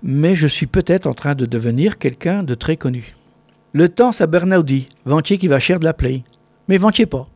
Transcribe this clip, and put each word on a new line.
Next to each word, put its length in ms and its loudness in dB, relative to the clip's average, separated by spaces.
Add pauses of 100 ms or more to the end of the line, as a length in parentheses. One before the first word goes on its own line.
mais 320 2
je 140 2
suis 180 -2
peut-être 400 0
en 80 -2
train 220 -4
de 100 -2
devenir 520 -2
quelqu'un 440 -2
de 120 -4
très 220 -4
connu. 380 -6 (600)
Le 140 4
temps, 220 2
ça 160 0
Bernaudi, 640 0 (160)
ventier 340 0
qui 80 -2
va 140 2
cher 180 0
de 60 -4
la 100 2
plaie. 300 -4 (420)
Mais 120 2
ventier 280 2
pas. 300 -8